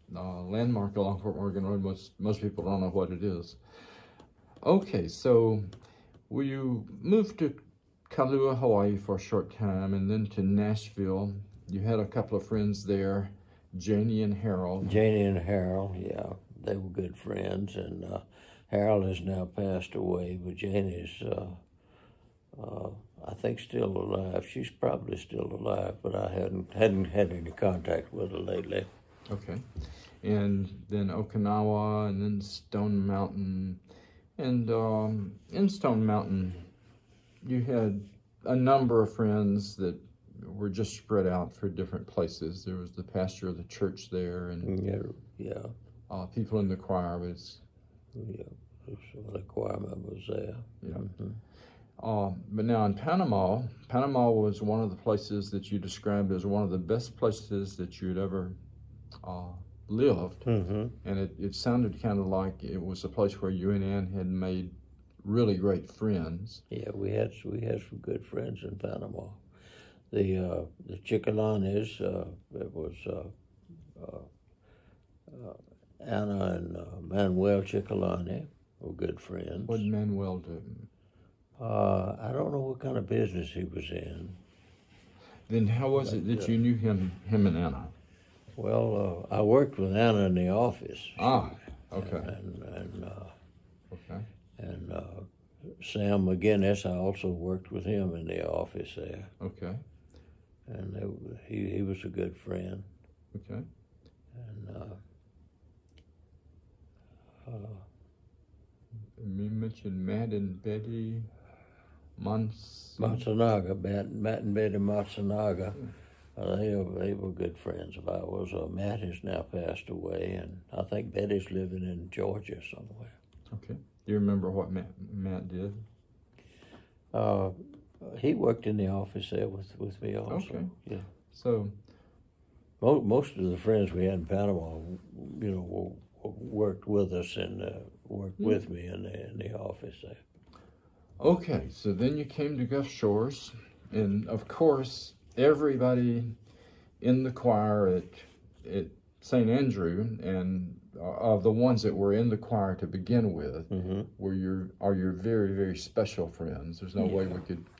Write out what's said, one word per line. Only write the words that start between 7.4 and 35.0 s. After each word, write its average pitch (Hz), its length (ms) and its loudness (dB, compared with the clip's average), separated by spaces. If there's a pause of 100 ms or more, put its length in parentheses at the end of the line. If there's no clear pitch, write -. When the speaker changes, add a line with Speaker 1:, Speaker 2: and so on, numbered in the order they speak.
Speaker 1:
to 156 140 2 (560)
Kailua, 135 480 4
Hawaii 104 400 6
for 98 180 -2
a 92 40 -4
short - 360 0
time, 95 380 0
and 95 160 2
then 107 180 2
to 101 140 -2
Nashville. 101 920 2 (340)
You 98 120 -2
had 110 180 4
a 104 80 2
couple 110 320 0
of 95 80 -4
friends 104 380 0
there, 98 460 2 (460)
Janie 107 460 4
and 104 120 2
Harold. 95 540 0
Speaker 2:
Janie 107 360 6
and 98 140 4
Harold, 92 600 0
yeah. - 360 -6 (280)
They 101 140 -2
were 95 140 -6
good 90 260 -4
friends, 95 580 -4
and, 50 300 -6
uh, 50 160 -6 (500)
Harold 101 360 4
has 90 160 0
now 92 240 -2
passed 92 480 -2
away, 90 500 -2
but 90 120 -6
Janie's, 95 640 -2
uh, 101 240 -4 (1160)
uh, 104 260 -8 (380)
I - 80 -8
think 113 260 -2
still 104 360 0
alive. 95 500 0
She's 123 240 -6
probably - 460 -2
still - 360 -6
alive, - 500 -2
but 98 120 -2
I 98 180 0
hadn't, 92 400 -2
hadn't 98 340 6
had 87 260 4
any 82 180 -6
contact 85 600 0
with 92 200 -4
her 87 60 -6
lately. 95 460 -2 (460)
Speaker 1:
Okay. 101 260 -6 (680)
And 101 460 2 (220)
then 101 180 0
Okinawa, 107 1000 2
and 98 140 0
then 104 180 0
Stone 101 640 0
Mountain. 95 720 -2 (600)
And, 123 320 2
um, 110 640 2 (180)